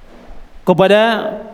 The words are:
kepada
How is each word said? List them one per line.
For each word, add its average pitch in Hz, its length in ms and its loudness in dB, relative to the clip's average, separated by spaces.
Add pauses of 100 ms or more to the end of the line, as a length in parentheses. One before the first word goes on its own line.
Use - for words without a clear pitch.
(680)
kepada 202 640 2 (220)